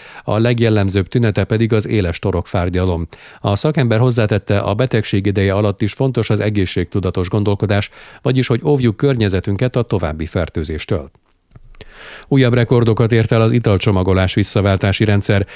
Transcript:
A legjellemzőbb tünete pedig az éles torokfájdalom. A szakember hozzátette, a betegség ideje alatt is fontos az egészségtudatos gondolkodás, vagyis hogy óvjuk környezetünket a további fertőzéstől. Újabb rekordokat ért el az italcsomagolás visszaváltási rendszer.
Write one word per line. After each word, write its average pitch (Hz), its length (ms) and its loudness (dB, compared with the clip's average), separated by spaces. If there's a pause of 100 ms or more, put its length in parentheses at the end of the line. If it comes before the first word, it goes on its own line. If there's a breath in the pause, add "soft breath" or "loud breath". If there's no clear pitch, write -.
(220 loud breath)
A 107 160 -2
legjellemzőbb 107 720 2
tünete 110 360 0
pedig 110 280 0
az 107 140 0
éles 92 320 -2
torokfájdalom. 90 880 -2 (320 loud breath)
A 101 160 0
szakember 117 420 0
hozzátette, 113 600 2
a 101 160 -2
betegség 107 520 0
ideje 98 280 0
alatt 101 280 0
is 104 100 -2
fontos 120 380 -2
az 104 100 0
egészségtudatos 95 880 -2
gondolkodás, 101 640 0 (320 loud breath)
vagyis 131 240 0
hogy 120 180 0
óvjuk 131 320 2
környezetünket 107 800 0
a 120 60 0
további 78 440 -4
fertőzéstől. 78 840 -4 (1200 loud breath)
Újabb 127 260 4
rekordokat 117 580 2
ért 113 200 2
el 113 80 4
az 113 120 2
italcsomagolás 95 840 2
visszaváltási 101 680 0
rendszer. 101 520 0